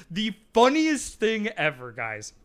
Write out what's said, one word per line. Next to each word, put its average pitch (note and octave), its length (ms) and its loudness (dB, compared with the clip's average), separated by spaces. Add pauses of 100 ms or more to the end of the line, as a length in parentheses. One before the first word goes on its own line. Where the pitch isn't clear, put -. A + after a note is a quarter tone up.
the G#3 240 -4 (200)
funniest C#4+ 680 4
thing A3 300 0
ever, C#3 420 -4
guys? A2 420 -10 (120)